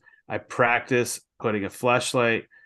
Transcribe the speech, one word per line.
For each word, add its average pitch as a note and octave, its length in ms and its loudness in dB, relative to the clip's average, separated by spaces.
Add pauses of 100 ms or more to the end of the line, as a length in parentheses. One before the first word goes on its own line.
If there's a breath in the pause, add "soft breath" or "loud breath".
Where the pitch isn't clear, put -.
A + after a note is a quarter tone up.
(300 soft breath)
I G#2 80 -6
practice A#2+ 840 0 (180)
putting G#2+ 260 -2
a G2 60 -6
flashlight A#2+ 760 0 (200 soft breath)